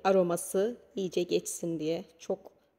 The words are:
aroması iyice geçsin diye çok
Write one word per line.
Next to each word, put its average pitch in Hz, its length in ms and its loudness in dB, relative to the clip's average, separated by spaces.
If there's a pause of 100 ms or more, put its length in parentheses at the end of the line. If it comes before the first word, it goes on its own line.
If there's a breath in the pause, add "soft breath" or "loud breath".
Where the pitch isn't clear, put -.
aroması 190 720 2 (180)
iyice 185 280 0
geçsin 175 580 -2
diye 165 240 -2 (140)
çok - 340 -8 (260)